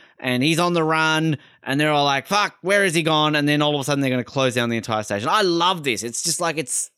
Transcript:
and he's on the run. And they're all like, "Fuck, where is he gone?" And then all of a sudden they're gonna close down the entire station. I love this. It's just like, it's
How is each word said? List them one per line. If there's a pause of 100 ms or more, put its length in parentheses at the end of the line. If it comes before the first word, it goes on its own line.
(200)
and
he's
on
the
run. (260)
And
they're
all
like,
"Fuck,
where
is
he
gone?"
And
then
all
of
a
sudden
they're
gonna
close
down
the
entire
station.
I
love
this.
It's
just
like,
it's